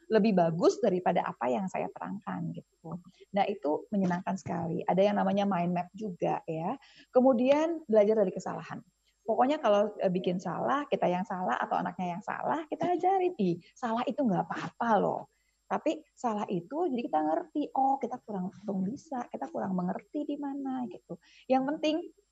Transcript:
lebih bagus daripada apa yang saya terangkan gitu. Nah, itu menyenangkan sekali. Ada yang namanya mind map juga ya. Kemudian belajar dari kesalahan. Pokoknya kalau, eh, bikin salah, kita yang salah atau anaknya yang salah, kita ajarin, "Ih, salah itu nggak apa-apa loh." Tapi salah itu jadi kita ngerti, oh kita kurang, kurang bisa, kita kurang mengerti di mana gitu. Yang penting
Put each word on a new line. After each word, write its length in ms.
lebih 320
bagus 400
daripada 480
apa 240
yang 160
saya 240
terangkan 640
gitu. 400
Nah, 160
itu 400
menyenangkan 480
sekali. 480
Ada 240
yang 80
namanya 320
mind 240
map 240
juga 480
ya. 320
Kemudian 800
belajar 320
dari 80
kesalahan. 480
Pokoknya 320
kalau, 400
eh, 160
bikin 240
salah, 480
kita 240
yang 160
salah 320
atau 160
anaknya 400
yang 80
salah, 480
kita 240
ajarin, 400
"Ih, 240
salah 320
itu 160
nggak 240
apa-apa 440
loh." 240
Tapi 320
salah 320
itu 400
jadi 160
kita 160
ngerti, 560
oh 240
kita 240
kurang, 400
kurang 240
bisa, 400
kita 240
kurang 240
mengerti 480
di 160
mana 480
gitu. 320
Yang 140
penting 220